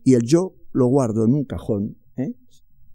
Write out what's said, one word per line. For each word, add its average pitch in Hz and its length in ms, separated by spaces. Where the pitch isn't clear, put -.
y 131 100
el 120 80
yo 170 320
lo 127 140
guardo 113 400
en 120 80
un 147 100
cajón, 101 540
¿eh? - 160